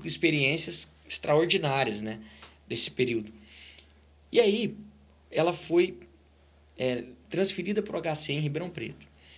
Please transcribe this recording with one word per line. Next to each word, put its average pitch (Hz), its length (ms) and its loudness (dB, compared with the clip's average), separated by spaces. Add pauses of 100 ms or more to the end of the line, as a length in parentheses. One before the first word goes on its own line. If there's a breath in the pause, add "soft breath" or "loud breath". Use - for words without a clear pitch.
experiências 156 840 2 (180)
extraordinárias, 147 920 2
né? 107 180 -6 (480 loud breath)
Desse - 240 0
período. 113 400 -2 (1040 loud breath)
E 226 80 4
aí, 214 340 2 (560)
ela 165 220 2
foi, 175 460 2 (800)
é, 123 260 -2 (240)
transferida 190 540 -2
pro 175 160 -6
H 160 160 -4
C - 180 -4
em 147 80 -2
Ribeirão 156 300 -4
Preto. - 360 -12 (320 loud breath)